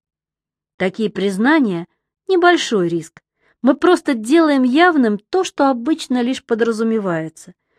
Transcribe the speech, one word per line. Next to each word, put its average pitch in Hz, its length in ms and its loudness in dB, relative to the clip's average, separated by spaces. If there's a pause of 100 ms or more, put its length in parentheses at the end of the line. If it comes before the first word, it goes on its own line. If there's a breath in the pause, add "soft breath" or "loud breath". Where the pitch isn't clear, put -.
(760)
Такие 190 340 -4
признания — 202 800 0 (400)
небольшой 339 600 2
риск. 165 320 -6 (420)
Мы 262 120 4
просто 311 400 0
делаем 269 480 2
явным 254 560 2
то, 370 240 -4
что 285 280 -2
обычно 254 520 -2
лишь 254 220 -4
подразумевается. 214 1080 -4 (240)